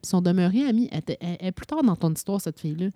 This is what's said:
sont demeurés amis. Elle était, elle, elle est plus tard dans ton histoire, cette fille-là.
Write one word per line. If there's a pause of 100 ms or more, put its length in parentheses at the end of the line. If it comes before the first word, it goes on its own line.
sont
demeurés
amis.
Elle
était,
elle,
elle
est
plus
tard
dans
ton
histoire,
cette
fille-là.